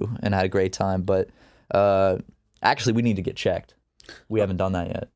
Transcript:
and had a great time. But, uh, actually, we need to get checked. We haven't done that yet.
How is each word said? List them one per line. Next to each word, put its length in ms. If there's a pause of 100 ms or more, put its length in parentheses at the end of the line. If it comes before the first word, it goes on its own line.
(220)
and 140
had 80
a 40
great 240
time. 300
But, 280 (440)
uh, 440 (440)
actually, 300
we 100
need 140
to 60
get 120
checked. 400 (540)
We 100
haven't 200
done 160
that 120
yet. 300